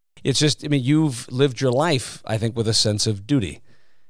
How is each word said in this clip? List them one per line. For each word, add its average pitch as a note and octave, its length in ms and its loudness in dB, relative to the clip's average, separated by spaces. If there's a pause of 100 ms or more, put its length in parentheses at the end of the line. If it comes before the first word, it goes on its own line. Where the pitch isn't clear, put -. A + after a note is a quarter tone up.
(240)
it's C3 160 0
just, D3 240 0
I - 40 -4
mean, C#3+ 140 2
you've C#3+ 480 0
lived B2+ 300 0
your C3 100 2
life, C#3 540 0
I A2 140 -2
think, A2+ 180 -2
with A2+ 100 0
a A2 80 0
sense G#2 320 0
of G2+ 180 -4
duty. G#2+ 360 -2 (500)